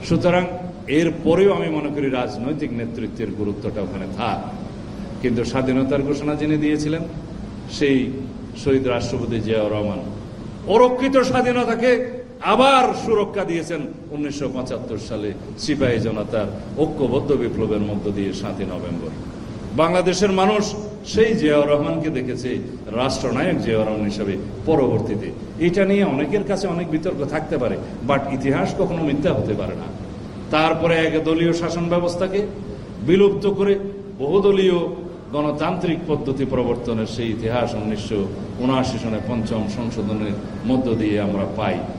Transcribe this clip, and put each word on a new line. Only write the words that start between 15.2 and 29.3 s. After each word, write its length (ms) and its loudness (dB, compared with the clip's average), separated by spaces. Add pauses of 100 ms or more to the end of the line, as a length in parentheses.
সিপাহী 420 2
জনতার 460 -2 (320)
ঐক্যবদ্ধ 540 0
বিপ্লবের 480 0
মধ্য 320 -2
দিয়ে 220 -2
সাতই 300 -6
নভেম্বর। 460 -6 (680)
বাংলাদেশের 540 4
মানুষ 440 2 (300)
সেই 280 4
জিয়াউর 360 4
রহমানকে 400 2
দেখেছে 480 -4 (340)
রাষ্ট্রনায়ক 680 0
জিয়াউর 260 2
রহমান 180 0
হিসেবে 320 -2 (280)
পরবর্তীতে। 680 2 (280)
এটা 260 4
নিয়ে 180 4
অনেকের 400 0
কাছে 240 -2
অনেক 240 -2
বিতর্ক 340 -2
থাকতে 320 -2
পারে, 200 0 (300)
but 260 2
ইতিহাস 460 0
কখনো 240 0
মিথ্যা 300 2